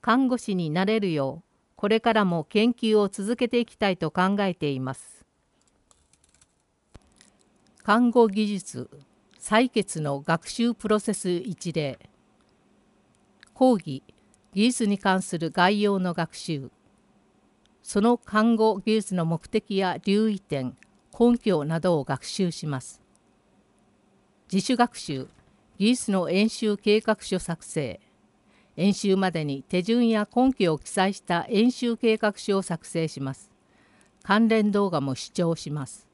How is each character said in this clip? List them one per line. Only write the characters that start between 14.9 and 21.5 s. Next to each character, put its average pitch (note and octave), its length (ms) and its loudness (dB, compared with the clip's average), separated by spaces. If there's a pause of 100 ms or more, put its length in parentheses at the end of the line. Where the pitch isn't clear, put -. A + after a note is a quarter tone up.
関 F#3+ 240 2
す - 160 -6
る D#3+ 120 -4
概 G3+ 300 2
要 G3+ 180 2
の F#3 140 -2
学 E3 220 -6
習。 C#3 360 -8 (1120)
そ - 200 -2
の A#3+ 160 2
看 A3 360 2
護 A3 300 2
技 G#3+ 80 0
術 G#3 220 -2
の F3 100 0
目 E3 220 -2
的 - 320 -4
や F3+ 260 -2
留 G#3+ 260 2
意 G3 100 -4
点、 C3 360 -6 (420)
根 A#3+ 200 4
拠 D#3+ 260 0